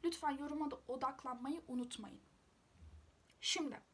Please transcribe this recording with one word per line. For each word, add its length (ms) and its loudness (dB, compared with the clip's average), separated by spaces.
Lütfen 280 4
yoruma 400 2
da 160 -6
odaklanmayı 800 0
unutmayın. 520 -4
Şimdi, 400 2